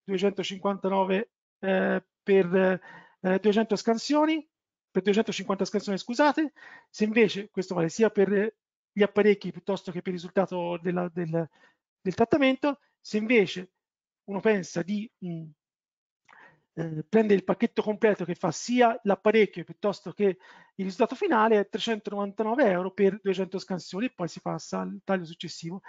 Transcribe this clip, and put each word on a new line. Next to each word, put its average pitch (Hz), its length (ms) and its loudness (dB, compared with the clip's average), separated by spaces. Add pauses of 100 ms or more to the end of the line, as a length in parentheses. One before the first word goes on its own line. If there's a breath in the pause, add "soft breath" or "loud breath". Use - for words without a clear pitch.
duecentocinquantanove, 190 1300 -2 (320)
eh, 190 440 0 (160)
per, 185 580 4 (400 loud breath)
eh, 185 200 2
duecento 214 340 2
scansioni, 302 720 0 (400)
per 185 140 -2
duecentocinquanta 196 640 0
scansioni, 196 340 -4
scusate. 294 540 0 (360 loud breath)
Se - 140 -4
invece 208 480 2
questo 185 240 -6
vale 165 140 0
sia 214 220 2
per 202 440 2 (380)
gli 202 100 0
apparecchi 202 480 4
piuttosto 190 400 -8
che 170 120 -8
per 185 100 -6
il 175 60 -6
risultato 175 600 -4
della, 175 300 -4
del, 165 400 -4 (520 soft breath)
del 180 140 -4
trattamento, 269 640 2 (180)
se - 200 -6
invece 220 540 0 (560)
uno 196 120 -6
pensa 185 420 0
di, 208 280 -6 (140)
mm, 165 260 -8 (1200 soft breath)
eh, 160 340 -8
prendere 214 280 4
il 185 100 2
pacchetto 214 380 0
completo 208 420 0
che 175 100 -6
fa 180 160 -2
sia 240 520 2
l'apparecchio 202 640 2
piuttosto 180 480 -6
che 208 120 -2
il - 600 -6
risultato 220 300 0
finale, 226 460 2
è 196 80 -4
trecentonovantanove 214 960 -4
euro 185 280 0
per 196 280 0
duecento 190 380 -4
scansioni 185 480 -8
e - 60 -6
poi 170 160 -8
si - 120 -14
passa 170 400 -6
al 190 240 -10
taglio 185 220 -2
successivo. 170 640 -12